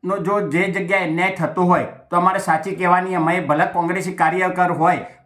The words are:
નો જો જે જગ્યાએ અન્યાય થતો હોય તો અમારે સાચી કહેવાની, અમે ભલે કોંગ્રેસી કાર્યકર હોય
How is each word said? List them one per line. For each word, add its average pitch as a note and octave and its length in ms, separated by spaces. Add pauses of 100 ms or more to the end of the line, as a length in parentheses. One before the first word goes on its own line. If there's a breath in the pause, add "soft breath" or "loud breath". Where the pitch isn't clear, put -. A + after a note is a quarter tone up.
નો G3 140
જો F#3 300
જે E3 140
જગ્યાએ F#3+ 420
અન્યાય F3 260
થતો E3+ 320
હોય E3+ 220
તો - 320
અમારે F#3 220
સાચી E3 380
કહેવાની, F3+ 380
અમે E3+ 260
ભલે D3+ 260
કોંગ્રેસી F3 460
કાર્યકર F3+ 600
હોય D#3 340 (200 loud breath)